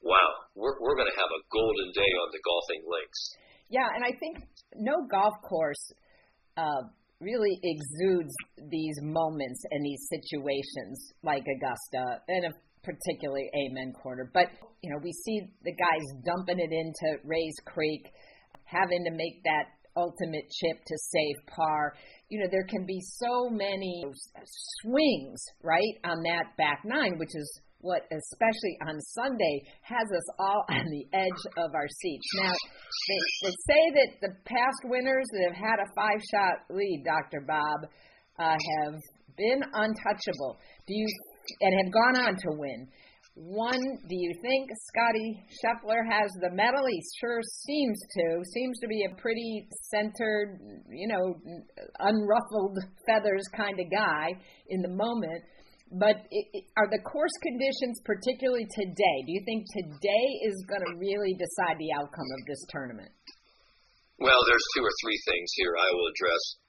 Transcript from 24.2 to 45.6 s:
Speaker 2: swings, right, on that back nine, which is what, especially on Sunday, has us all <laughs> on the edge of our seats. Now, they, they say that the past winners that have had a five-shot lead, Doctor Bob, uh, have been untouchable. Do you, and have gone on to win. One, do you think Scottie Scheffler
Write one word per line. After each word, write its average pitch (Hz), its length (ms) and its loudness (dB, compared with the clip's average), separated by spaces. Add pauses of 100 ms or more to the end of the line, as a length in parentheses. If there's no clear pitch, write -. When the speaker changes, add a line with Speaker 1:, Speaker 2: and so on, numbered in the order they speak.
Speaker 2:
swings, 220 580 2 (220)
right, 180 320 4 (100)
on 165 200 0
that 170 340 0
back 147 260 2
nine, 220 340 0
which 160 160 -6
is 147 260 -8 (180)
what, 175 320 -2
especially 214 680 0 (120)
on 156 120 -4
Sunday, 208 600 0 (200)
has 226 280 -2
us 180 160 0 (120)
all 196 280 2
<laughs> - 40 -4
on 180 200 0
the 147 160 -6 (100)
edge 190 260 0 (160)
of 165 160 0
our 147 140 0
seats. 143 380 -6 (160)
Now, 190 80 2
they, - 1000 -4
they 185 60 -2 (140)
say 294 140 8 (120)
that 277 160 6 (100)
the 190 140 -4 (100)
past 254 400 0
winners 254 480 0
that 180 220 2
have 185 80 -10
had 220 160 2
a 196 160 0
five-shot 202 800 2
lead, 185 320 0
Doctor 156 400 0
Bob, 151 440 0 (480)
uh, 160 180 4 (260)
have 151 160 -4 (380)
been 247 260 2 (120)
untouchable. 214 840 -2 (280)
Do 190 80 -6
you, 214 120 0 (540)
and 190 120 6 (120)
have 185 80 -4
gone 240 240 6 (100)
on 202 80 2
to 170 240 -4
win. 131 300 -8 (460)
One, 220 480 -2 (240)
do 175 80 -6
you 180 160 -2 (160)
think 262 240 2 (240)
Scottie 226 480 2 (160)
Scheffler 226 480 0